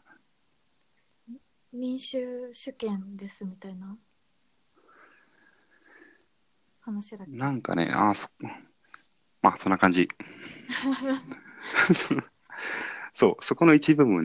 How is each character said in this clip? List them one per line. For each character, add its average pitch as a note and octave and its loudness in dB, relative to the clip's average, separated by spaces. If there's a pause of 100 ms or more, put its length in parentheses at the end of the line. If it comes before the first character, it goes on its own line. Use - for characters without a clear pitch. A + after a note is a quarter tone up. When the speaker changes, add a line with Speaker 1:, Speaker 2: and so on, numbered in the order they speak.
(1700)
Speaker 1:
民 B3+ -6
主 B3 -8
主 C4 -12
権 G3+ -8
で G3 -14
す - -14
み F#3 -10
た G3 -18
い F#3 -14
な F#3+ -16 (2750)
話 G#3 -10
だ G3 -18
っ - -16
け？ C#3+ -16
Speaker 2:
な C3 -2
ん B2+ -4
か - -4
ね、 E2 -2
あ G2+ 4
ー、 G2+ 2
そ-、 - -2 (1120)
ま F#2 4
あ、 - -12
そ - -2
ん - 2
な F#2 2
感 F#2 4
じ。 F2 4
Speaker 1:
<laughs> - -20 (2000)
Speaker 2:
<laughs> - -10
そ - 4
う、 - -12
そ - 0
こ E3+ 4
の E3 10
一 D3+ 6
部 C#3+ 6
分 F#2+ 4